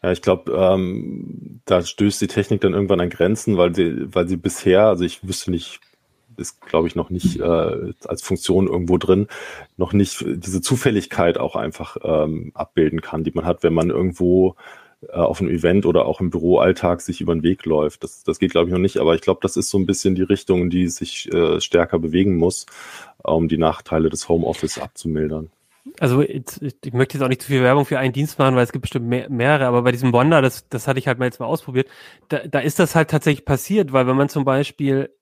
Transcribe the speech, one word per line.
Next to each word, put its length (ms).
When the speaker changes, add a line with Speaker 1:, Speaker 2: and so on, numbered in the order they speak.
Speaker 1:
Ja, 80
ich 100
glaub, 280
ähm, 1160
da 160
stößt 400
die 60
Technik 340
dann 120
irgendwann 280
an 80
Grenzen, 480
weil 160
sie, 400
weil 140
sie 100
bisher, 460
also 200
ich 240
wüsste 220
nicht, 300
ist, 240
glaub 240
ich, 100
noch 140
nicht, 300
äh, 540
als 140
Funktion 460
irgendwo 320
drin, 280
noch 180
nicht 300
diese 380
Zufälligkeit 760
auch 160
einfach, 480
ähm, 500
abbilden 480
kann, 220
die 100
man 120
hat, 180
wenn 100
man 160
irgendwo, 680
äh, 40
auf 280
einem 80
Event 380
oder 180
auch 160
im 80
Büroalltag 720
sich 180
über 140
den 100
Weg 220
läuft. 380
Das, 200
das 140
geht, 140
glaub 160
ich, 60
noch 60
nicht, 180
aber 180
ich 60
glaub, 200
das 160
ist 140
so 80
ein 80
bisschen 260
die 100
Richtung, 460
die 200
sich, 440
äh, 260
stärker 380
bewegen 400
muss, 300
um 240
die 100
Nachteile 520
des 200
Homeoffice 480
abzumildern. 720
Speaker 2:
Also 220
jetzt, 400
ich, 220
ich 100
möchte 240
jetzt 60
auch 60
nicht 120
zu 60
viel 140
Werbung 240
für 120
einen 140
Dienst 280
machen, 160
weil 80
es 100
gibt 80
bestimmt 260
mehr, 220
mehrere, 380
aber 160
bei 100
diesem 180
Wanda, 300
das, 260
das 200
hatte 120
ich 80
halt 100
mal 80
jetzt 140
mal 60
ausprobiert, 420
da, 120
da 200
ist 180
das 160
halt 160
tatsächlich 360
passiert, 480
weil 120
wenn 120
man 120
zum 140
Beispiel 680